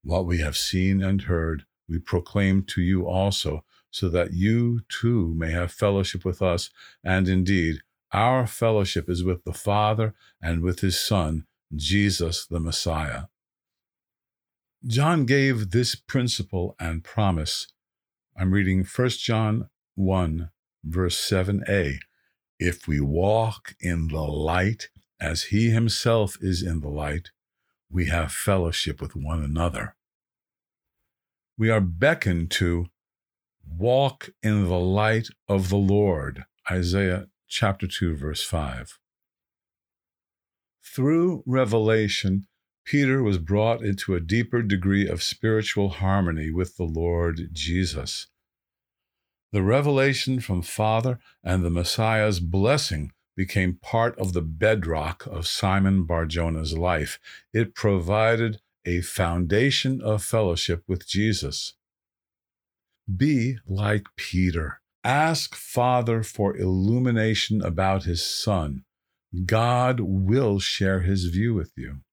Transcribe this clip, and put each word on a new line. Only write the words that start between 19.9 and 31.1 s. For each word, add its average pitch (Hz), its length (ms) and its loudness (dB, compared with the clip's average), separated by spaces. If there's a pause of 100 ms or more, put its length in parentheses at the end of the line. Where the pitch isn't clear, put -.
one, 90 560 0 (320)
verse 85 360 -2
seven 98 500 0
A. 78 320 0 (580)
"If 87 280 -2
we 73 140 0
walk 101 800 0
in 85 280 -2
the 78 140 -4
light 80 680 -2 (300)
as 78 240 -4
he 113 260 2
himself 113 680 2
is 92 220 -2
in 82 180 -2
the 73 80 -8
light, 73 420 -6 (600)
we 85 160 0
have 82 260 -2
fellowship 85 680 -2
with - 160 -10
one 76 260 -4
another." 78 540 -4 (1600)